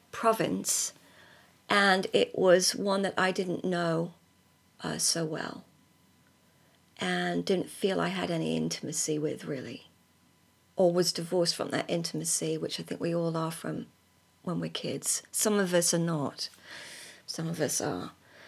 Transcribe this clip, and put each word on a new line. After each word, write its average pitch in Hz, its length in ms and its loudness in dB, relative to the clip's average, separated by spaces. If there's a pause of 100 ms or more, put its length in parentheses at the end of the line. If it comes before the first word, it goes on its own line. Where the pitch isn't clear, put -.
(120)
province, - 800 0 (760)
and 196 440 4
it - 240 2
was 185 380 6
one 196 280 0
that 185 160 -2
I 185 120 2
didn't 180 340 -4
know, 170 480 0 (720)
uh, 160 160 -4
so 165 260 0
well, - 400 -6 (1300)
and 180 460 -2
didn't 185 240 0
feel 190 320 -2
I 170 80 2
had 185 220 -2
any 160 260 0
intimacy 160 600 -2
with, 151 260 -4
really, 127 440 -10 (880)
or 180 160 6
was 175 200 2
divorced 170 420 0
from - 160 -4
that - 180 0
intimacy, 165 680 -2
which 160 240 -6
I - 20 -8
think 165 180 -8
we 165 140 0
all 165 220 0
are 160 140 -2
from 165 360 -8 (560)
when 170 180 -4
we're 165 100 -4
kids. - 600 -4
Some 214 280 2
of 180 160 2
us 175 180 4
are 170 60 2
not. 165 500 -2 (800)
Some 165 220 -6
of 170 120 -4
us - 200 0
are. 107 320 -4 (360)